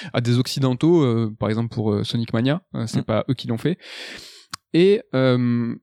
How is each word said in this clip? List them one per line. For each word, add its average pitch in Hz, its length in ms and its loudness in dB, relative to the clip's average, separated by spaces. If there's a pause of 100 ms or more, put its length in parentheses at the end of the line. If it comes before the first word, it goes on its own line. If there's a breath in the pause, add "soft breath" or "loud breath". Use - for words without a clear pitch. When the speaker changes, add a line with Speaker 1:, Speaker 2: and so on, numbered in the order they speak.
(120 loud breath)
Speaker 1:
à 127 80 0
des 120 180 2
Occidentaux, 139 640 2
euh, 113 360 0
par 104 100 -2
exemple 113 260 -2
pour, 110 180 0
euh, 107 120 0
Sonic 117 300 -4
Mania, 135 260 0 (140)
euh, 113 120 -4
c'est 135 140 -2
Speaker 2:
Mm. - 40 -4
Speaker 1:
pas 107 260 0
eux 131 40 0
qui - 140 -10
l'ont 117 100 -2
fait. 160 200 -2 (960 loud breath)
Et, 190 260 6 (140)
euh, 120 680 2